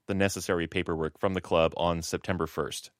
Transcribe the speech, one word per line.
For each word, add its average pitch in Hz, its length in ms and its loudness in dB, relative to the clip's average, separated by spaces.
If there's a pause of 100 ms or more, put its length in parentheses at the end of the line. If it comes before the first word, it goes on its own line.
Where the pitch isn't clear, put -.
the 101 80 -2
necessary 95 520 0
paperwork 80 520 -2
from 98 160 0
the 90 60 -2
club 82 360 4
on 85 260 0
September 87 440 -2
first, - 540 -6